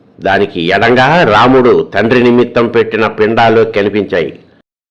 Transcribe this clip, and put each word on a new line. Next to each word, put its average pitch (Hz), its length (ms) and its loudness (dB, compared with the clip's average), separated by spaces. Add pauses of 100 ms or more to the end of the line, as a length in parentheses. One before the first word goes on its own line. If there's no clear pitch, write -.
(200)
దానికి 95 420 -4
ఎడంగా 123 600 2
రాముడు 123 680 2
తండ్రి 117 280 0
నిమిత్తం 120 460 0
పెట్టిన 110 380 -2
పిండాలు 113 580 0
కనిపించాయి. 98 760 -4 (520)